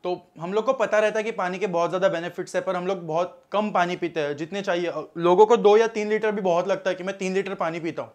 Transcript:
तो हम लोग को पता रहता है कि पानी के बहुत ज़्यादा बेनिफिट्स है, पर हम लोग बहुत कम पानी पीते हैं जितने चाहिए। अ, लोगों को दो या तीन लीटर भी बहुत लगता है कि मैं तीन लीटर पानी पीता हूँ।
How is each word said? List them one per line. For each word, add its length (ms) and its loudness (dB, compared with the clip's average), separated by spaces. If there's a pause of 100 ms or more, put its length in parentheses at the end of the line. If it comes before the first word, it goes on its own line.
तो 180 -4 (180)
हम 140 -6
लोग 120 0
को 80 2
पता 260 2
रहता 200 2
है 40 -4
कि 80 -4
पानी 280 -4
के 80 -2
बहुत 220 0
ज़्यादा 200 2
बेनिफिट्स 460 -6
है, 60 0
पर 140 -4
हम 120 -4
लोग 200 -4
बहुत 440 -4
कम 200 0
पानी 240 0
पीते 240 -6
हैं 180 -4
जितने 240 -8
चाहिए। 260 -2
अ, 140 -6 (160)
लोगों 280 8
को 120 6
दो 200 8
या 100 6
तीन 220 -4
लीटर 220 0
भी 100 -4
बहुत 260 2
लगता 220 -2
है 60 -2
कि 80 -10
मैं 140 -6
तीन 160 -4
लीटर 220 -2
पानी 240 -6
पीता 220 -6
हूँ। 140 -12